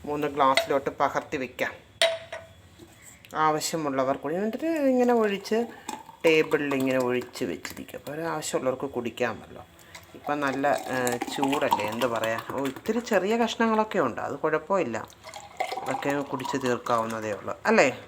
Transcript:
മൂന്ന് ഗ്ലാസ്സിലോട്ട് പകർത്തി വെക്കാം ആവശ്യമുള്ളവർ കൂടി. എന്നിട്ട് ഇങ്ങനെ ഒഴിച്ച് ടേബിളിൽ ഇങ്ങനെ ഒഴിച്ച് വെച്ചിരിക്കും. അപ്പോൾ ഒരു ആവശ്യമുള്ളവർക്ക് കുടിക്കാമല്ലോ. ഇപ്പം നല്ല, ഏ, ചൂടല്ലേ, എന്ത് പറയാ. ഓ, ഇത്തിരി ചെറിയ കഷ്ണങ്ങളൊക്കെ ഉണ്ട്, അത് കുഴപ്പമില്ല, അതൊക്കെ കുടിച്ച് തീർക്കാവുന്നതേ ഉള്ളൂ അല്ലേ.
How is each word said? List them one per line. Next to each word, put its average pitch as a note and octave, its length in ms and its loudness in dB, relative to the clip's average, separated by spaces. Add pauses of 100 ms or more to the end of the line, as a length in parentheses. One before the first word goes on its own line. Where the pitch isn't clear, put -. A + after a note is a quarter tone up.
മൂന്ന് D3 220 -2
ഗ്ലാസ്സിലോട്ട് C#3 600 4 (100)
പകർത്തി C#3+ 380 0
വെക്കാം B2 360 -4 (1600)
ആവശ്യമുള്ളവർ D3 800 2
കൂടി. D3+ 180 -4
എന്നിട്ട് A3 300 -2
ഇങ്ങനെ C4 480 4
ഒഴിച്ച് A3 520 2 (600)
ടേബിളിൽ D#3 500 4
ഇങ്ങനെ C3 220 2
ഒഴിച്ച് B2 480 0
വെച്ചിരിക്കും. - 520 -8
അപ്പോൾ - 140 -12
ഒരു D3+ 100 -8
ആവശ്യമുള്ളവർക്ക് C#3+ 680 -2
കുടിക്കാമല്ലോ. A#2 760 -4 (480)
ഇപ്പം D3 260 -4
നല്ല, C#3 280 0
ഏ, B2 500 0
ചൂടല്ലേ, C#3 680 0
എന്ത് A#2 200 0
പറയാ. A2+ 360 0 (100)
ഓ, C#3 140 -2
ഇത്തിരി G#3+ 340 -4
ചെറിയ G#3+ 380 0
കഷ്ണങ്ങളൊക്കെ A3 640 2
ഉണ്ട്, A2 220 0
അത് C#3 180 -6
കുഴപ്പമില്ല, D#3 680 0 (760)
അതൊക്കെ C#3 400 -2
കുടിച്ച് C3+ 420 -4
തീർക്കാവുന്നതേ A2+ 680 0
ഉള്ളൂ G2+ 340 -6
അല്ലേ. F3 320 4 (100)